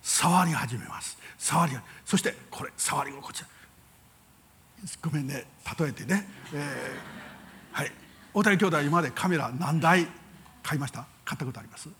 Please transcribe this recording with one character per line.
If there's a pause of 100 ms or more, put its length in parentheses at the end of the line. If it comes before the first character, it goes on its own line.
触
り
始
め
ま
す。 (200)
触
り、 (280)
そ
し
て (140)
こ
れ、
触
り
心
地。 (1600)
ご
め
ん
ね、 (340)
例
え
て
ね。 (260)
え (720)
ー、
は
い。 (420)
大
谷
兄
弟、
今
ま
で
カ
メ
ラ
何
台 (560)
買
い
ま
し
た？ (180)
買
っ
た
こ
と
あ
り
ま
す？ (120)